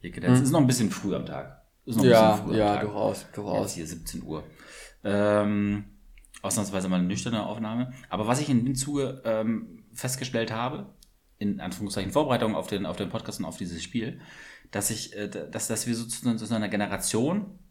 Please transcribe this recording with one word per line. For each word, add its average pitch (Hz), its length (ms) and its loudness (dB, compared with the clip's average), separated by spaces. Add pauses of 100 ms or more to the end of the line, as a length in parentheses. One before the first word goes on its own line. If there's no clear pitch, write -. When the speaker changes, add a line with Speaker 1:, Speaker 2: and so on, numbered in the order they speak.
Speaker 1:
hier 87 100 -10
kredenzen. 123 300 6
Speaker 2:
Mhm. 139 60 2
Speaker 1:
Ist 127 40 2
noch 160 100 6
ein 135 60 8
bisschen 117 240 4
früh 95 240 -2
am 65 120 -4
Tag. 71 360 -10 (240)
Ist 117 100 -2
noch 135 80 6
ein 127 60 10
Speaker 2:
Ja, 110 220 10
Speaker 1:
bisschen 104 140 0
früh - 80 0
am 110 40 4
Speaker 2:
ja, 104 160 4
Speaker 1:
Tag. - 80 -2
Speaker 2:
durchaus, 104 500 -2
durchaus. 104 280 -2
Speaker 1:
Jetzt 101 140 -4
hier 82 120 -8
siebzehn - 360 -10
Uhr. 78 220 -8 (600)
Ähm, 104 800 2 (580)
ausnahmsweise 95 460 -2
mal 92 100 2
eine 90 80 4
nüchterne 104 380 -2
Aufnahme. 113 480 -4 (160)
Aber 104 180 -2
was 127 140 2
ich 147 80 -2
in 120 160 4
dem 135 100 0
Zuge, 135 500 -4
ähm, 110 680 -2
festgestellt 120 600 -4
habe, 127 420 -6 (440)
in 101 220 -2
Anführungszeichen 98 520 -4
Vorbereitung 123 420 2
auf 87 120 -4
den, 98 200 -2
auf 90 100 -6
den 98 120 -4
Podcast - 320 -8
und 90 60 -6
auf 82 100 -10
dieses 85 260 -8
Spiel, - 380 -6 (500)
dass 101 200 -2
ich, - 260 -6
äh, 101 120 -6
d-, 85 220 -8
dass, - 180 -6
dass 113 180 -4
wir 120 80 0
sozusagen 113 440 -2
zu 110 160 -4
einer 107 140 0
Generation 104 880 0 (120)